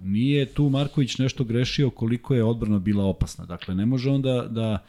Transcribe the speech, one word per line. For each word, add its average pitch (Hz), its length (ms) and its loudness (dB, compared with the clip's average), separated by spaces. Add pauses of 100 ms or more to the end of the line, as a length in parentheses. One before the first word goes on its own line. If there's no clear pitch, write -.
nije 127 440 0
tu 147 220 0
Marković 135 500 0
nešto 131 260 0
grešio 120 460 0
koliko 117 440 -2
je 120 100 4
odbrana 110 340 2
bila 101 260 2
opasna. 92 420 -2
Dakle, 87 280 -8
ne 98 120 0
može 127 240 0
on 139 120 2
da, 127 200 0
da 113 360 -2 (100)